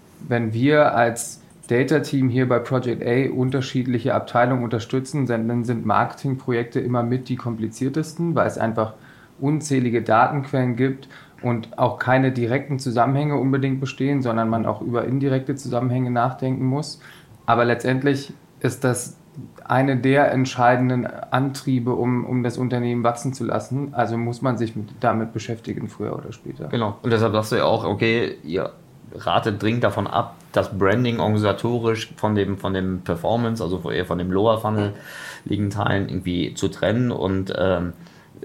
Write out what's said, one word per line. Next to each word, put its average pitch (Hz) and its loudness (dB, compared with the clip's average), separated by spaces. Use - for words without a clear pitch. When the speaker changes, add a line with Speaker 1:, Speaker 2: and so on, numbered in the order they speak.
Speaker 1:
wenn 117 0
wir 143 4
als - 0
Data-Team 135 2
hier 123 2
bei 123 4
Project 120 -2
A 127 2
unterschiedliche 127 0
Abteilungen 123 2
unterstützen, 131 -2
dann, 113 0
dann 120 0
sind 117 -2
Marketingprojekte 120 0
immer 120 0
mit 127 -2
die 127 -4
kompliziertesten, 131 -4
weil 113 4
es 113 -4
einfach 110 0
unzählige 131 0
Datenquellen 127 2
gibt 135 -2
und 117 -4
auch 123 2
keine 131 4
direkten 127 -2
Zusammenhänge 135 2
unbedingt 135 0
bestehen, 139 0
sondern 113 0
man 110 0
auch 107 -2
über 120 0
indirekte 135 0
Zusammenhänge 123 -2
nachdenken 131 0
muss. 135 -4
Aber 117 4
letztendlich 131 0
ist - -2
das - -2
eine 135 4
der 135 6
entscheidenden 123 4
Antriebe, 131 -2
um, 120 0
um 127 0
das 117 -2
Unternehmen 120 0
wachsen 117 0
zu - -6
lassen. 127 -4
Also 117 0
muss 117 -4
man 127 0
sich 113 -2
mit, 104 -8
damit 110 0
beschäftigen, 110 -8
früher - -6
oder - -10
später. - -12
Speaker 2:
Genau. 110 -2
Und 123 0
deshalb 113 4
sagst 107 0
du 120 2
ja 76 2
auch, 110 2
okay, 113 0
ihr 82 -2
ratet 101 0
dringend 117 0
davon 101 0
ab, - -2
das 98 0
Branding 113 2
organisatorisch 110 0
von 107 0
dem, 98 0
von 95 -4
dem 92 -2
Performance, 113 -2
also 87 -4
eher 85 -2
von 87 -2
dem 90 -2
Lower 110 4
Funnel 107 0
liegenden 101 -2
Teilen 101 0
irgendwie 90 -4
zu 98 -2
trennen 117 0
und, 95 -2
ähm, 87 0